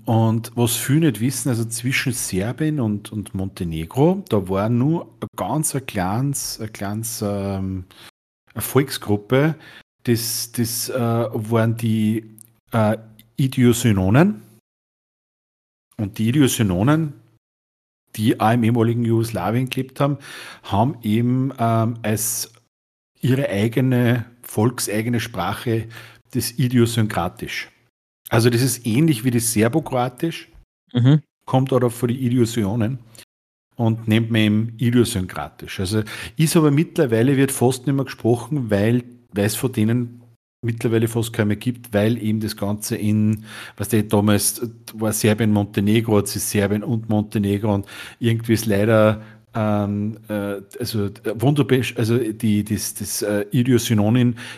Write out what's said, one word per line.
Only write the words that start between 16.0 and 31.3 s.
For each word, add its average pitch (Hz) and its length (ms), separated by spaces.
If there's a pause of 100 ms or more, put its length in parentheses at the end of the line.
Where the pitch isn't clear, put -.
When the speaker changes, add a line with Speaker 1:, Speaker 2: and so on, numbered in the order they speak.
Speaker 1:
die 110 120
Idiosynonen, 131 840 (1000)
die 107 240
auch 110 140
im 120 100
ehemaligen 117 420
Jugoslawien 113 640
gelebt 131 300
haben, 143 180 (460)
haben 113 400
eben, 123 560
ähm, 113 420
als - 500 (720)
ihre 131 280
eigene, 120 760 (160)
volkseigene 113 760
Sprache 104 680 (440)
das - 260
Idiosynkratisch. 117 1120 (600)
Also 117 200
das 120 120
ist 131 260
ähnlich 123 380
wie 131 60
das 117 200
Serbokroatisch, 127 960 (460)
Speaker 2:
Mhm. 143 280 (240)